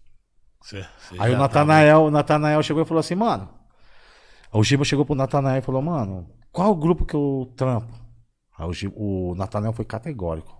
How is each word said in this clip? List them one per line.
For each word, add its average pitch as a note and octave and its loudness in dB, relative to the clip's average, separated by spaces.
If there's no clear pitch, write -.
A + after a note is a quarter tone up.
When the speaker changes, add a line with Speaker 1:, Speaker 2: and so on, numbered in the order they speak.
Speaker 1:
Cê, F#2+ -14
cê F2+ -16
Speaker 2:
Aí A2 2
o - 2
Speaker 1:
já B2 2
Speaker 2:
Natanael, D3+ 6
Speaker 1:
tava D#3 6
Speaker 2:
o D3+ 0
Natanael D3+ 2
chegou D#3 -2
e - -4
falou E3 0
assim, D#3 -2
"Mano," F3 -2
o G#2+ 4
Giba C3+ 2
chegou C#3+ 2
pro D3 -2
Natanael C3+ 0
e C3 -2
falou, C3 -4
"Mano, G#2+ -6
qual G3 2
grupo D#3+ 0
que - -4
eu C#3 -2
trampo?" A#2 -2
Aí D#2+ -10
o F2+ -4
Gi-, G2 -8
o F#2 -4
Natanael G#2 -4
foi A#2 -8
categórico. G2 -8